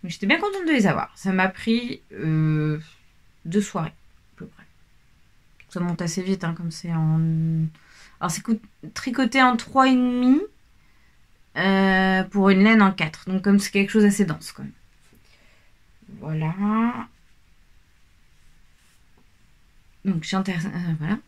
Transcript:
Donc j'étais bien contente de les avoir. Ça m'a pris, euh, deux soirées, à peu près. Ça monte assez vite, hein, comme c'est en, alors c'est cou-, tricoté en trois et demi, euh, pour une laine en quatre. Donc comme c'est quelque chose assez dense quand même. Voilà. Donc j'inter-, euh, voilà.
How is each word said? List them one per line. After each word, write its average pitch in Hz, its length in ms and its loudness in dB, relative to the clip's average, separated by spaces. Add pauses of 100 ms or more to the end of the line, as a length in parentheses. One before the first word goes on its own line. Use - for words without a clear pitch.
Donc 175 80 -12
j'étais - 160 -6
bien 294 120 2
contente 392 280 -4
de 320 60 0
les 226 160 2
avoir. - 260 -4
Ça 190 180 -6
m'a 190 160 0
pris, 233 540 -4 (100)
euh, 156 680 -2 (640)
deux 170 160 -2
soirées, 170 300 -6
à - 480 -20
peu 160 80 -18
près. - 180 -20 (1040)
Ça 180 120 -10
monte 175 200 -4
assez 175 220 -4
vite, 185 200 -2
hein, 165 140 -4
comme 170 140 -8
c'est 170 220 -8
en, 160 280 2 (1000)
alors 175 100 -4
c'est 180 100 -6
cou-, 220 200 -2 (340)
tricoté 262 480 0
en 254 140 4
trois 262 320 2
et 262 60 4
demi, 247 460 2 (1160)
euh, 190 680 2
pour 196 260 2
une 190 140 6
laine 220 180 6
en 196 100 4
quatre. 156 360 -6
Donc 185 140 -2
comme 202 160 4
c'est 196 120 -2
quelque 196 200 0
chose 214 140 4
assez 202 200 4
dense 156 280 -8
quand - 100 -16
même. 139 100 -14 (1500)
Voilà. 156 340 -6 (3500)
Donc 175 180 -2
j'inter-, 190 300 -4
euh, 170 460 -4
voilà. 170 300 -4